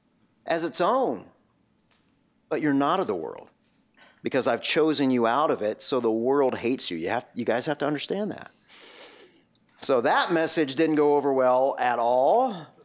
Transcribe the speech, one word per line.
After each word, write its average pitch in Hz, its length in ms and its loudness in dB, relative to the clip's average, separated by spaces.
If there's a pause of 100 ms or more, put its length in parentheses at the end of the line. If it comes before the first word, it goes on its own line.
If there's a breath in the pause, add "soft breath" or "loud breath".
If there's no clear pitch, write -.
(440)
as 165 200 -2
its 165 180 -4
own. 190 420 0 (1300)
But 151 100 -2
you're 147 140 0
not 143 260 2
of 160 60 -2
the 107 80 -2
world 76 360 -10 (720 soft breath)
because 127 240 -2
I've 117 160 0
chosen 147 480 2
you 120 160 2
out 139 240 2
of 123 120 -2
it, 107 180 -2
so - 180 -2
the 117 120 2
world 123 480 0
hates 120 320 -4
you." 85 80 -6
You 82 100 -6
have, 117 240 -4
you 113 140 -8
guys 117 180 0
have 151 140 -4
to 147 80 -4
understand 190 460 -4
that. - 180 -16 (1300 loud breath)
So 131 220 2
that 202 300 2
message 151 420 0
didn't 156 220 2
go 147 200 4
over 139 160 0
well 127 460 2
at 123 200 0
all. 151 680 2 (180)